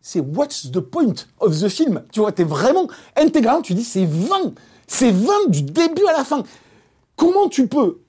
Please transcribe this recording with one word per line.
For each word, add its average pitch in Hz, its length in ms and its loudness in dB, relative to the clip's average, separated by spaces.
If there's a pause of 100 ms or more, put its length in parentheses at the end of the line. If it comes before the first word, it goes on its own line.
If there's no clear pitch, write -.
c'est - 200 -6
what's 147 500 -6
the 175 100 -4
point 277 340 -2 (260)
of 160 180 0
the 202 100 0
film ? 247 440 -2
Tu 214 80 -4
vois, 208 100 2
t'es 180 140 -2
vraiment 233 420 0 (300)
intégral, 302 460 2
tu - 120 -4
dis, « 233 100 -2
C'est 190 220 -2
vain. 240 460 -2 (340)
C'est 247 240 2
vain 339 380 2
du 147 140 2
début 330 460 0
à 330 40 4
la 294 120 0
fin. » 285 180 -4 (760)
Comment 359 320 4
tu 262 180 0
peux 247 320 0 (100)